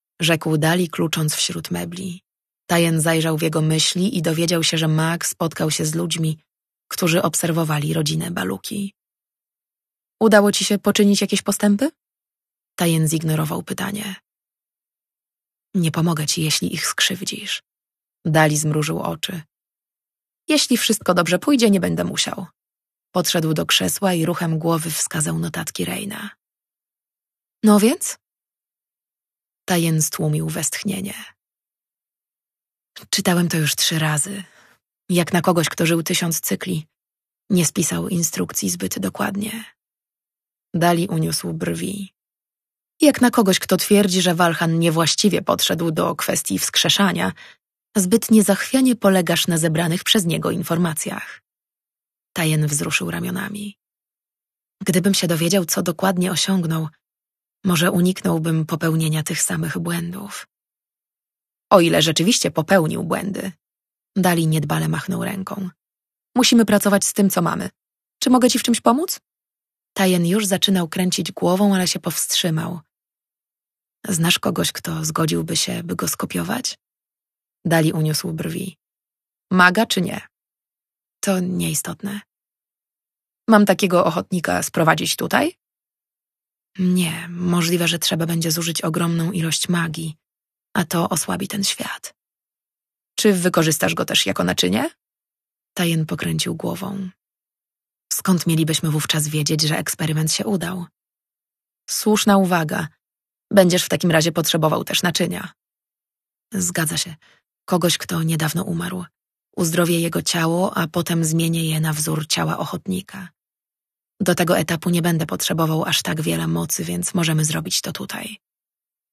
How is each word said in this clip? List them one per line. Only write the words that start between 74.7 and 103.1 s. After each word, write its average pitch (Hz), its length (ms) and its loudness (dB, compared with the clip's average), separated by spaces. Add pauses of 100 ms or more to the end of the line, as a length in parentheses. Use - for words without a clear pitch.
kto 160 320 -8
zgodziłby 160 520 -2
się, 175 260 -4
by 175 140 -8
go 208 120 -6
skopiować?” - 680 -4 (880)
Dali 160 280 2
uniósł 156 400 -2
brwi. 170 440 -8 (760)
„Maga 185 360 6
czy - 160 -2
nie?” - 240 -6 (920)
„To 190 200 0
nieistotne”. 180 800 -4 (1300)
„Mam 208 180 8
takiego 180 380 4
ochotnika 170 580 -2
sprowadzić 160 540 0
tutaj?” - 420 0 (1200)
„Nie, 175 500 0
możliwe, 175 600 0
że 165 100 0
trzeba 165 280 0
będzie 165 240 0
zużyć 165 320 -4
ogromną 165 500 0
ilość 160 360 -2
magii, 165 480 -2 (580)
a 180 100 0
to 175 240 -2
osłabi 185 400 -4
ten 202 160 -4
świat”. - 500 -6 (1040)
„Czy 214 140 4
wykorzystasz 165 640 2
go - 100 -2
też - 220 -2
jako 190 180 -2
naczynie?” 240 460 0 (840)
Tajen 165 320 0
pokręcił 165 480 -4
głową. 190 540 -8 (1040)
„Skąd - 340 0
mielibyśmy 160 440 0
wówczas 151 380 -2
wiedzieć, 151 340 0
że 156 160 0
eksperyment 156 540 -2
się - 120 -2
udał?” 180 420 -4 (1040)
„Słuszna 214 480 4
uwaga. 170 500 0 (640)